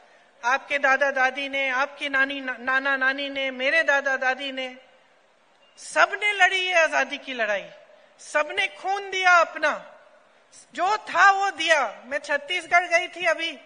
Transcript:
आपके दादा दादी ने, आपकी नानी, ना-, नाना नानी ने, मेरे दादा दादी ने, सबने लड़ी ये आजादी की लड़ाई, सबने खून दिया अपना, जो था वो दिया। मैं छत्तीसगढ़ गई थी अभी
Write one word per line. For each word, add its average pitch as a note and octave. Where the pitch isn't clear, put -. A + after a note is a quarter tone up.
आपके C4+
दादा C4+
दादी C4+
ने, C4+
आपकी C#4
नानी, C#4
ना-, B3+
नाना C4+
नानी C4+
ने, C4+
मेरे C4+
दादा C#4
दादी C4
ने, B3+
सबने G4
लड़ी F#4
ये F#4
आजादी C#4+
की C4+
लड़ाई, G#3
सबने F4+
खून G4
दिया F#4
अपना, D#4
जो F#4
था F4+
वो G4
दिया। C#4+
मैं C4+
छत्तीसगढ़ E4
गई F4+
थी F4
अभी E4